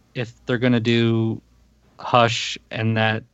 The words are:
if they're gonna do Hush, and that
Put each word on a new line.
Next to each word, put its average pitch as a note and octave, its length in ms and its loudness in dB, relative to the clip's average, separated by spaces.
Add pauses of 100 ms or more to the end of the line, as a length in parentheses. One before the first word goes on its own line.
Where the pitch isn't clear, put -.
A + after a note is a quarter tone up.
(160)
if A#2+ 180 -8 (120)
they're B2+ 120 -2
gonna B2 220 2
do A2+ 600 0 (600)
Hush, - 580 0 (140)
and A2 260 -2
that A2 260 0 (100)